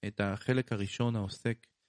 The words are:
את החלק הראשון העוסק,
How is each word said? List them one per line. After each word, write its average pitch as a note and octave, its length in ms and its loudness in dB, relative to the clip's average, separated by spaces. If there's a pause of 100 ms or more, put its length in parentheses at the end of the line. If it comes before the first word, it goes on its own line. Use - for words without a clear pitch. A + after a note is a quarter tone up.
את G#2 140 -4
החלק G#2+ 520 0
הראשון A#2 440 0
העוסק, G#2+ 500 -4 (220)